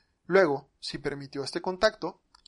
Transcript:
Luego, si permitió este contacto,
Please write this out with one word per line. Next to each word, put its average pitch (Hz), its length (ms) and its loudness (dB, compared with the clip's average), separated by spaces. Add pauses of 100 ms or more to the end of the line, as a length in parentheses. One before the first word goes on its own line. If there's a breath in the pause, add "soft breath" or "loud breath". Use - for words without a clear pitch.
(260 soft breath)
Luego, 165 440 4 (100)
si - 180 -12
permitió 139 460 -8
este 170 160 -8
contacto, 185 600 -2 (280)